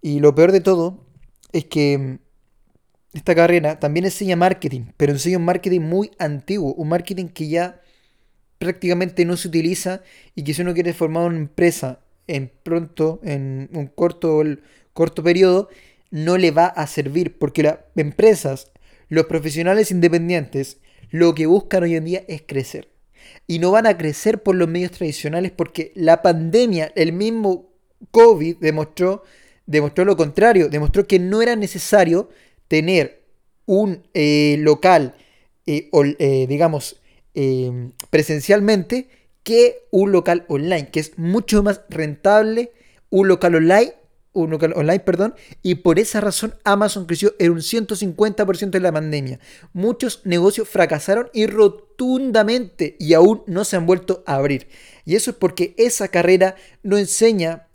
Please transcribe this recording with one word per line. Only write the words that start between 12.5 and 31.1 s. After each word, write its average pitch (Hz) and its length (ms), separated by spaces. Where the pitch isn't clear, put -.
pronto, 165 600
en 135 480
un 143 160
corto, 165 520
corto 165 320
periodo, 185 440
no 165 260
le 170 140
va 165 140
a 175 200
servir, 151 520
porque 147 260
las 151 140
empresas, 151 760
los 156 180
profesionales 165 640
independientes, 170 880
lo 170 240
que 156 120
buscan 185 360
hoy 170 140
en 160 80
día 185 240
es 156 180
crecer. - 420
Y 165 100
no 180 140
van 220 160
a 185 100
crecer 170 460
por 190 100
los 175 140
medios 175 240
tradicionales 165 580
porque 165 460
la 165 260
pandemia, 170 720
el 165 180
mismo 202 640
covid 180 460
demostró, 170 680
demostró 147 380
lo 196 120
contrario, 170 520
demostró 151 400
que 190 100